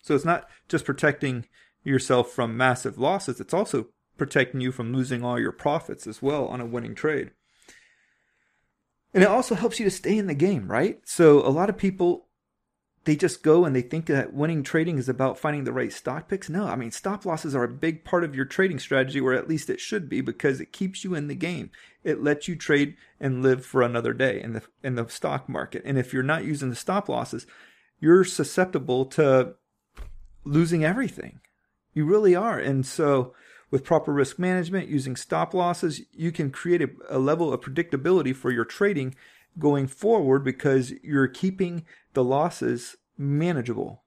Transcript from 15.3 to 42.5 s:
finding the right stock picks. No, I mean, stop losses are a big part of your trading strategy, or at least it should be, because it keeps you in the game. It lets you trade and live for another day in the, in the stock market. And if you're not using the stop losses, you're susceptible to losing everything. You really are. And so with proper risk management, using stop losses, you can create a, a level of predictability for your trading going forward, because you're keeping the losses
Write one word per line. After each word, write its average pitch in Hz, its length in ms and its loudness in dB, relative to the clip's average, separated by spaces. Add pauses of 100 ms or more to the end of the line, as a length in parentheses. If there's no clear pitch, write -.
finding 147 240 -4
the 123 100 -6
right 123 180 -4
stock - 360 -8
picks. 190 220 -8
No, 185 180 -4
I 92 80 -4
mean, 120 160 -8
stop 202 340 -8
losses 156 300 -4
are 123 80 0
a 120 40 -2
big 160 360 -4
part 175 200 0
of 147 120 -6
your 135 100 -2
trading 190 320 0
strategy, 131 420 -2
or 131 140 2
at - 140 -2
least 160 240 -4
it - 80 -6
should 196 280 -6
be, 117 140 -4
because 135 400 -2
it - 100 -14
keeps 190 320 -8
you 180 120 -6
in 147 120 -6
the 143 80 -8
game. 170 360 -8 (320)
It 156 180 -2
lets 147 260 0
you 175 80 -6
trade 147 400 2 (240)
and 131 220 -2
live 127 240 4
for 131 160 2
another 117 320 0
day 127 260 0
in 113 140 -10
the, 110 80 -6 (220)
in 127 120 -4
the 117 120 -4
stock 143 420 -6
market. - 340 -6
And 139 140 0
if 127 160 -2
you're 131 80 0
not 151 240 -2
using 143 240 -4
the 117 60 -6
stop 196 340 -4
losses, 120 380 -6 (520)
you're 175 240 8
susceptible 139 800 0
to 131 500 4 (880)
losing 160 420 2
everything. 208 540 -4 (560)
You 151 100 0
really 196 300 6
are. 180 240 -2
And 135 260 0
so 135 480 0 (380)
with 135 120 0
proper 151 300 0
risk 143 240 0
management, 180 520 -2
using 131 260 -2
stop 165 400 -4
losses, 175 460 -2 (100)
you 165 200 -4
can 151 200 -4
create 170 320 0
a, 131 60 -2 (200)
a 139 80 -2
level 147 340 2
of 127 100 -4
predictability 143 760 0
for 131 160 -4
your 117 140 0
trading 147 500 -2 (440)
going 143 260 2
forward, 139 600 2
because 135 480 2 (100)
you're 139 240 2
keeping 180 560 -4 (300)
the 131 100 2
losses 123 720 -2 (220)